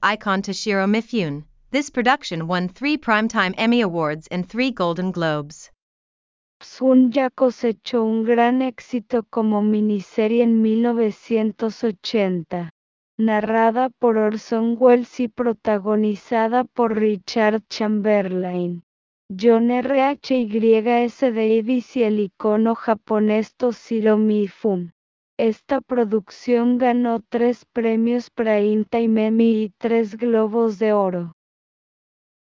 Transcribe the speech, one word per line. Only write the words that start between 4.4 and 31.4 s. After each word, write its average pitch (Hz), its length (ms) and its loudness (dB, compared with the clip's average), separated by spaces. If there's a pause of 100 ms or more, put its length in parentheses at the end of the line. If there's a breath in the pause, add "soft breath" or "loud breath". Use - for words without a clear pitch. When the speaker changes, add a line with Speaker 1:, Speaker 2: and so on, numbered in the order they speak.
Speaker 1:
three 254 220 -2
Golden 180 400 -4
Globes. 156 580 -6 (880)
Speaker 2:
Sun 254 520 2
ya 262 180 0
cosechó 240 760 -2
un 220 200 -2
gran 240 400 2
éxito 240 640 -6
como 214 320 0
miniserie 214 800 0
en 226 180 4
mil 220 220 2
novecientos 226 1000 -2
ochenta, 185 880 -4 (480)
narrada 226 800 0
por 226 180 2
Orson 220 600 -2
Welles 247 400 4
y 247 80 -2
protagonizada 220 1400 -2
por 226 320 -2
Richard 214 760 0
Chamberlain, 185 1120 -2 (480)
John 226 400 4
R 254 320 0
H 262 460 0
Davis 226 1500 0
y 254 60 0
el 214 200 2
icono 214 520 0
japonés 214 840 -2
Toshiro 220 640 0
Mifune. 208 760 -2 (440)
Esta 226 440 -2
producción 240 960 0
ganó 240 500 0
tres 240 420 -2
premios 226 600 -2
Primetime 214 960 0
Emmy 226 340 2
y 208 160 -6
tres 226 400 -2
Globos 220 640 0
de 214 140 0
Oro. 180 400 -2 (1200)